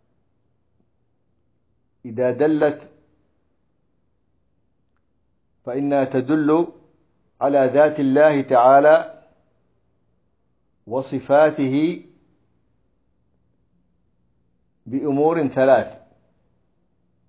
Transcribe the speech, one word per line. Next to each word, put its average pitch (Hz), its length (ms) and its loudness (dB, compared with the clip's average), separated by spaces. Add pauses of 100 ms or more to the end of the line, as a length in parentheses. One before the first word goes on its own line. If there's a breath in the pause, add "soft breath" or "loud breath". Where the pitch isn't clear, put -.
(2000)
إذا 123 260 -4
دلت 151 600 -2 (2750)
فإنها 139 400 -4
تدل 151 680 -2 (680)
على 139 180 0
ذات 147 420 0
الله 143 420 2
تعالى 135 800 2 (1600)
وصفاته 139 1200 -2 (2750)
بأمور 147 600 -2
ثلاث، 131 600 0 (1200)